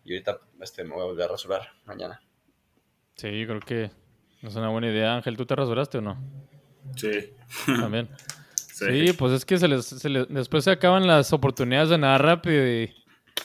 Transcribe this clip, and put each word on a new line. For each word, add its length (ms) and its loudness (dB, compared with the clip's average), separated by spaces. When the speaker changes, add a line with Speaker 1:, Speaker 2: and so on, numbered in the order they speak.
Speaker 1:
Y 80 -10
ahorita, 260 -6
este, 240 -14
me 100 -12
voy 80 -6
a 40 -4
volver 180 -4
a 40 0
rasurar 340 -6
mañana. 340 -14
Speaker 2:
Sí, 240 -8
yo 60 -6
creo 140 -6
que 300 -6
es 120 -14
una 140 -4
buena 200 -2
idea. 280 0
Ángel, 200 -6
¿tú 100 -6
te 100 -2
rasuraste 420 -2
o 40 -6
no? 160 -8
Speaker 3:
Sí. 360 -4
Speaker 2:
También. 480 -2
Speaker 3:
<laughs> 40 -20
Sí. 320 2
Speaker 2:
Sí, 60 4
pues 200 2
es 120 0
que 120 2
se 120 4
les, 180 0
se 220 -10
les, 200 0
después 360 -2
se 80 4
acaban 340 4
las 260 6
oportunidades 580 2
de 80 4
nadar 260 4
rápido 420 4
y, 260 -2